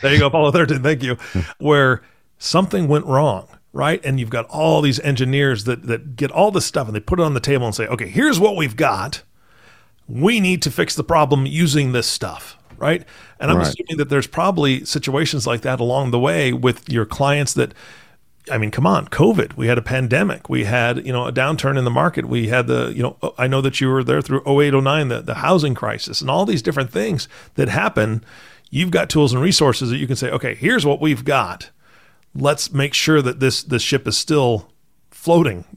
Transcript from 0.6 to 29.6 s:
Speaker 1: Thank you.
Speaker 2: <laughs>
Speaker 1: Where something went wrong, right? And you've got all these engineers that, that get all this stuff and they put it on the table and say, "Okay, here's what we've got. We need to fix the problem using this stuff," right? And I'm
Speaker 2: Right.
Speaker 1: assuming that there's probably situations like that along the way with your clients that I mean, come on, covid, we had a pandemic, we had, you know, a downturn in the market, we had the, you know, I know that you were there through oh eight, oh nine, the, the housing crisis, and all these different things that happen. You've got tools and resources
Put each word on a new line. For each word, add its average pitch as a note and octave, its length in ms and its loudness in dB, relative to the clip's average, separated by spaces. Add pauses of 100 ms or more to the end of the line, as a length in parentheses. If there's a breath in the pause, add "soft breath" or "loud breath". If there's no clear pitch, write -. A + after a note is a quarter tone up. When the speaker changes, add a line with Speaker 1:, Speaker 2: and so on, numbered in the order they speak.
Speaker 1:
Thank C#3 220 0
you. B2 100 -2 (240 loud breath)
Speaker 2:
<laughs> E2+ 200 -6
Speaker 1:
Where C#3 440 2 (360 soft breath)
something F#3 500 0
went D3 180 2
wrong, C3 400 2 (260)
right? D3 320 -2
And C3+ 140 -2
you've A2+ 120 -4
got A#2 160 -4
all D#3 340 2
these C#3 200 2
engineers C3 640 0
that, A#2+ 200 -4
that A#2+ 320 -6
get C3+ 160 -4
all G3 180 4
this F#3+ 160 -2
stuff C3 220 -4
and G#2+ 80 -4
they G#2+ 40 -2
put F3+ 200 -2
it - 20 4
on D3+ 120 0
the B2+ 60 -2
table C#3 240 0
and G#2+ 100 -4
say, A2+ 120 -4
"Okay, A2 220 -6
here's A3+ 320 2
what G#3 160 2
we've C3+ 200 -2
got. A#2+ 460 -2 (840 soft breath)
We F#3 320 2
need F#3 220 2
to D3+ 100 -2
fix - 240 -2
the D3 80 -4
problem C#3+ 420 4
using C#3+ 460 2
this A#2+ 160 0
stuff," - 500 -8 (180)
right? - 280 -2 (340 loud breath)
And C#3+ 140 0
I'm F3+ 60 4
Speaker 2:
Right. E3 100 2
Speaker 1:
assuming D#3 300 -6
that D3 100 -2
there's C#3 180 0
probably D#3+ 580 0
situations C#3 600 -2
like A#2 140 -2
that B2+ 180 -2
along B2 320 0
the A#2+ 80 2
way C#3+ 340 2
with B2 360 0
your A2+ 180 0
clients C#3+ 480 0
that B2+ 180 0 (800 loud breath)
I B2+ 80 -2
mean, G#2+ 120 -2
come C3+ 160 -2
on, F#3 220 0
covid, - 480 2
we B2+ 100 -2
had A#2+ 120 2
a A#2 40 -4
pandemic, C3 680 -2
we B2 160 0
had, A#2+ 400 0
you C3 80 -6
know, B2 140 -2
a B2+ 60 -6
downturn C#3 440 0
in B2+ 80 0
the B2 60 0
market, C3+ 360 0
we A#2+ 220 -2
had A#2+ 180 0
the, B2 280 0
you B2 80 -2
know, - 360 -4
I B2+ 80 0
know C3+ 140 2
that C3+ 200 -2
you C3+ 80 2
were C3 160 0
there C3+ 180 0
through C3+ 240 -2
oh C#3+ 140 4
eight, D3 140 4
oh C#3 60 4
nine, C#3+ 280 0
the, A#2 120 -4
the A#2+ 140 -6
housing D3+ 400 2
crisis, - 460 -6
and C3 100 -4
all E3+ 160 2
these F3+ 160 -2
different C#3 280 -2
things G3 380 -4 (260 loud breath)
that C#3 140 0
happen. A2+ 560 -2 (460 loud breath)
You've E3+ 200 -2
got E3 180 0
tools D3 240 2
and B2+ 100 0
resources C#3 480 2